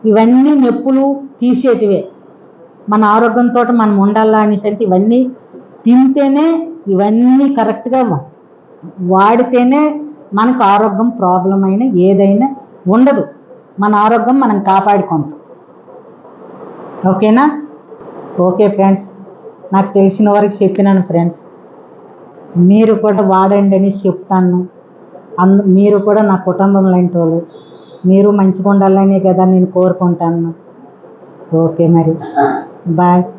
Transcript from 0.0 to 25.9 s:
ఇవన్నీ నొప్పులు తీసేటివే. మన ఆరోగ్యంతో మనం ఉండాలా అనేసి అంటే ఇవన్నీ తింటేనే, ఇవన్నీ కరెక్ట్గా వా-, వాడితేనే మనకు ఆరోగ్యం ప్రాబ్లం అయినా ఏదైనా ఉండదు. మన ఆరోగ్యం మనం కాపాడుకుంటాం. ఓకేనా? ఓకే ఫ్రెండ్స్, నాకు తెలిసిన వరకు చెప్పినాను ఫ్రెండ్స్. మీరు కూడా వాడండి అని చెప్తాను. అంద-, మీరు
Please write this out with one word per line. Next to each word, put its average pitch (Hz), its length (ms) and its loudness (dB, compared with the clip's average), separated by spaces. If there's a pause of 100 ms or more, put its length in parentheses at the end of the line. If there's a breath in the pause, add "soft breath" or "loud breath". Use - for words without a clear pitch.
ఇవన్నీ 247 500 2
నొప్పులు 269 640 0 (200)
తీసేటివే. 240 680 0 (800)
మన 214 140 2
ఆరోగ్యంతో 240 680 0
మనం 214 240 0
ఉండాలా 214 420 2
అనేసి 208 300 -2
అంటే 208 160 -4
ఇవన్నీ 226 460 0 (540)
తింటేనే, 277 840 2 (200)
ఇవన్నీ 240 640 2
కరెక్ట్గా 240 500 -2
వా-, 160 220 -4 (760)
వాడితేనే 247 1000 0 (320)
మనకు 233 300 0
ఆరోగ్యం 208 460 0
ప్రాబ్లం 190 540 0
అయినా 196 220 0
ఏదైనా 196 680 2 (320)
ఉండదు. 226 380 2 (540)
మన 208 160 0
ఆరోగ్యం 220 440 0
మనం 214 200 0
కాపాడుకుంటాం. 190 760 -2 (1800)
ఓకేనా? 214 520 0 (760)
ఓకే 185 280 0
ఫ్రెండ్స్, 196 440 -2 (640)
నాకు 196 200 -2
తెలిసిన 196 360 2
వరకు 202 340 0
చెప్పినాను 190 380 0
ఫ్రెండ్స్. 170 380 -4 (1200)
మీరు 214 360 4
కూడా 208 340 0
వాడండి 196 500 2
అని 196 100 0
చెప్తాను. 180 800 -2 (720)
అంద-, 196 260 2
మీరు 196 320 4